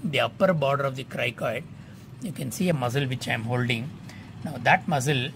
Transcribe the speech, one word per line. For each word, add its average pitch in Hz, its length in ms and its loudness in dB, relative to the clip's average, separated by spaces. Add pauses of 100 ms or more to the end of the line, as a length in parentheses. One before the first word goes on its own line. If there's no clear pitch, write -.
the 143 160 2
upper 185 340 4
border 139 300 2
of 135 120 0
the 131 100 -8
cricoid, 123 580 -2 (580)
you 185 100 -6
can 131 200 -4
see 180 180 2
a 170 40 6
muscle 135 340 2
which 127 200 -4
I 120 60 2
am 117 100 -2
holding. 123 460 0 (540)
Now 143 200 -6
that 151 240 6
muscle 139 480 2